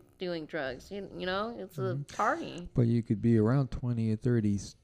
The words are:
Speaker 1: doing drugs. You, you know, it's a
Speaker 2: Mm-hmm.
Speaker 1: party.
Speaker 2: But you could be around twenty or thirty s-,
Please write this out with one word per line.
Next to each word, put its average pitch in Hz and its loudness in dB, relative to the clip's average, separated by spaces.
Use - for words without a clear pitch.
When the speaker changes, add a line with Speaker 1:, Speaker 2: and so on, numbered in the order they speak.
Speaker 1:
doing 170 -4
drugs. 135 -6
You, 196 -10
you 180 -6
know, 208 -2
it's 190 -12
a 131 -4
Speaker 2:
Mm-hmm. 127 -4
Speaker 1:
party. 208 -2
Speaker 2:
But 120 4
you 117 2
could 104 -2
be 117 6
around 123 4
twenty 113 0
or 107 2
thirty 107 2
s-, - -8